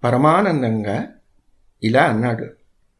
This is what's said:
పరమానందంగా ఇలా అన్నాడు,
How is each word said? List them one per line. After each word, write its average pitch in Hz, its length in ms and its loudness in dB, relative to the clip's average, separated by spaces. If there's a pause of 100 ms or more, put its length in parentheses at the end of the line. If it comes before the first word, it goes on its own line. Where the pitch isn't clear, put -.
పరమానందంగా 127 1040 0 (760)
ఇలా 120 200 2
అన్నాడు, 117 400 -2 (560)